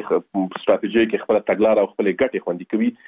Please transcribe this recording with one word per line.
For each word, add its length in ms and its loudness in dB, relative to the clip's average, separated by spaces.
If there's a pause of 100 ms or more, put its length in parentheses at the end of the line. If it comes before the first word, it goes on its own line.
خ-، 520 -4
ستراتیژۍ 460 2
کې 180 -4
خپله 240 0
تګلاره 360 2
او 80 -2
خپلې 180 0 (100)
ګټې 240 0
خوندي 300 -6
کوي. 160 0 (160)